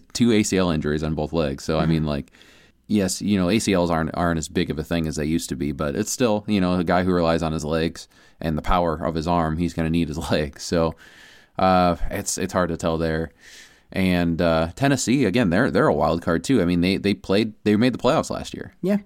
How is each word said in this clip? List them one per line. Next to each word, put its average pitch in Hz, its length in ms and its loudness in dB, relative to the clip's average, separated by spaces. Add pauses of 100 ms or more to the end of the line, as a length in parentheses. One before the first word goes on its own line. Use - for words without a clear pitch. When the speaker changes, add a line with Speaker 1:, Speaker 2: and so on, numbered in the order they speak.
(140)
Speaker 1:
two 120 180 2
A 107 120 4
C 98 140 0
L 92 120 2
injuries 76 340 -2
on 78 120 -2
both 76 180 -4
legs. 73 300 -2
So, 78 160 -2
I - 40 2
Speaker 2:
Mm-hmm. 80 80 2
Speaker 1:
mean, 78 140 0
like, 71 260 -4 (540)
yes, 98 360 0
you 101 180 2
know, 90 100 2
A 107 80 4
C 107 160 0
Ls 87 160 2
aren't, 80 240 0
aren't 82 240 0
as 78 100 -4
big 87 220 -2
of 73 80 -6
a 78 60 -4
thing 85 240 -2
as 73 80 -6
they 76 100 -4
used 82 240 -2
to 71 60 -6
be, 71 160 -4
but 73 240 -4
it's 107 160 -4
still, 107 360 0
you 104 140 2
know, 90 180 2
a 90 40 0
guy 90 200 2
who 92 80 0
relies 85 300 2
on 80 100 -2
his 78 140 -4
legs 80 420 -4 (320)
and 78 180 -2
the 73 40 -6
power 87 320 2 (100)
of 78 120 -2
his 80 120 -4
arm, 82 300 0
he's 85 160 -2
gonna 80 160 -2
need 82 200 0
his 73 80 -8
<laughs> 82 140 -6
legs. 76 300 -2
So, 82 320 0 (640)
uh, 90 380 4 (160)
it's, - 260 -6
it's - 160 -4
hard 90 160 0
to 82 80 -4
tell 82 220 -2
there. 80 320 -2 (640)
And, 87 460 2
uh, 82 340 2
Tennessee, 135 500 0
again, 117 260 2
they're, 107 180 2
they're 123 160 2
a 123 80 2
wild 78 300 0
card 85 200 0
too. 120 200 2
I - 20 0
mean, 87 160 2
they, 90 160 2
they 101 160 0
played, 107 400 0 (100)
they 107 120 4
made 120 180 2
the 101 60 -8
playoffs 131 320 0
last - 240 -10
year. - 260 -14
Speaker 2:
Yeah. 202 240 0